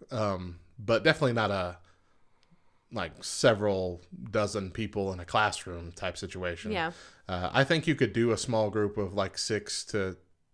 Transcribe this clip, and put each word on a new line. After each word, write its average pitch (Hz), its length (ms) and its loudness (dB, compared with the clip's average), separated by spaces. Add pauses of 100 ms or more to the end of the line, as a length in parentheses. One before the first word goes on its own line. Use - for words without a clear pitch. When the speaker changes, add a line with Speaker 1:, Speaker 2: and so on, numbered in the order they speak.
(120)
Speaker 1:
um, 95 480 -2 (200)
but 110 240 2
definitely 143 300 4
not 107 180 2
a, 90 260 -2 (1120)
like, 85 320 -6
several 101 800 2 (300)
dozen 104 400 0
people 104 400 -2
in 90 80 -6
a 85 60 -10
classroom 90 640 0
type 90 260 -6
situation. 90 540 -6
Speaker 2:
Yeah. 175 200 -2 (360)
Speaker 1:
Uh, 180 260 -2
I 135 100 6
think 160 240 2
you 151 80 4
could 110 180 2
do 117 180 4
a 107 60 2
small 110 320 2
group 104 280 0
of, 98 160 -2
like, 98 240 0
six - 480 -4
to, 95 320 -2 (360)